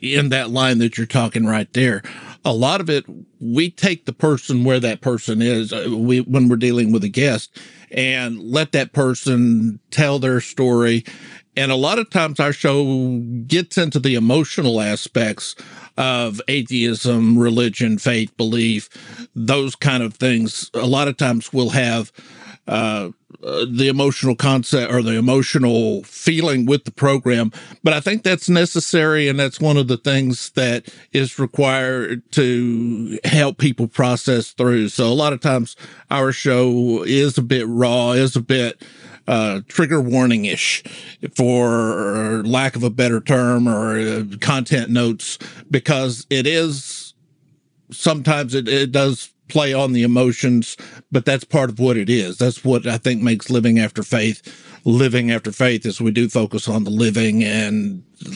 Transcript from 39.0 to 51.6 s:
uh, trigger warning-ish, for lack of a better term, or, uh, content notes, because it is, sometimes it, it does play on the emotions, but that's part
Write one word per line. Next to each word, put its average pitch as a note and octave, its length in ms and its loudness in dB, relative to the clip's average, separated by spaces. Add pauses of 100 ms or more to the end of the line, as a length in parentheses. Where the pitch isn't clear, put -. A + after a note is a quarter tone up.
uh, G#2+ 420 0
trigger D#3 320 0
warning-ish, A#2+ 840 0 (540)
for A2 1080 0
lack B2+ 300 0
of A#2+ 80 -4
a B2 80 0
better A#2+ 300 0
term, A#2+ 480 2
or, A2 300 0
uh, A2 260 -2 (160)
content C3 500 -2
notes, A#2 480 -2 (320)
because C3 600 -2
it C3 160 0
is, D#3 680 -4 (760)
sometimes D3 640 -2
it, B2+ 140 -2
it C#3 220 0
does C3+ 400 -2 (160)
play C#3+ 280 0
on C3+ 180 0
the A#2+ 100 2
emotions, B2 760 2 (360)
but C3 120 0
that's C#3 200 -2
part C3+ 260 0